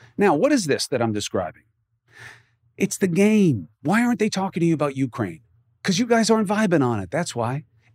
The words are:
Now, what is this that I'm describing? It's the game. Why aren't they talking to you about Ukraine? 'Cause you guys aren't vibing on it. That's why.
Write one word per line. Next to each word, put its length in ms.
Now, 180
what 160
is 140
this 220
that 140
I'm 120
describing? 500
It's 220
the 100
game. 600
Why 220
aren't 160
they 100
talking 320
to 40
you 80
about 240
Ukraine? 440
'Cause 160
you 60
guys 240
aren't 200
vibing 340
on 160
it. 120
That's 240
why. 300